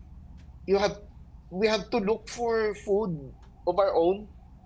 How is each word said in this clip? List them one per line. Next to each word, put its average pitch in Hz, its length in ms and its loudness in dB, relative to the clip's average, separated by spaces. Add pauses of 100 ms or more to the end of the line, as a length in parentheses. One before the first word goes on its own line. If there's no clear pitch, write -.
(640)
you 190 160 2
have, 196 240 0 (480)
we 185 160 0
have 214 240 0
to 247 80 2
look 220 320 -2
for 226 560 -2
food 196 320 0 (480)
of 175 80 2
our 196 160 4
own. 196 400 2 (360)